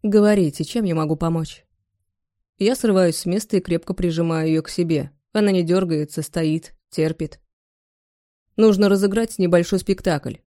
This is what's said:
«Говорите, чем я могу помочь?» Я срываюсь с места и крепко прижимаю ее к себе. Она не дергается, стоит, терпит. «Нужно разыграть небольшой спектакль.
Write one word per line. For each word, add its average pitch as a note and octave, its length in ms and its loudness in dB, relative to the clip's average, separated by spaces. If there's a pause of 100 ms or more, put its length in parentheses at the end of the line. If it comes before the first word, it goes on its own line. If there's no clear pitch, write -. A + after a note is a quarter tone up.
«Говорите, G#3 600 2
чем A3+ 200 -4
я F3 100 0
могу D#3 200 -2
помочь?» E3 500 -4 (920)
Я G#3+ 160 2
срываюсь F#3 420 2
с - 100 -8
места F#3+ 320 -2
и - 20 2
крепко E3+ 340 -4
прижимаю E3 540 -2
ее D#3+ 140 2
к - 60 -12
себе. E3 420 -2 (220)
Она G3+ 180 2
не F#3 120 2
дергается, E3 600 -2
стоит, D#3+ 520 -4 (140)
терпит. D#3+ 520 -4 (1160)
«Нужно G#3 320 4
разыграть G3+ 500 0
небольшой F3+ 400 2
спектакль. F3+ 580 -4 (100)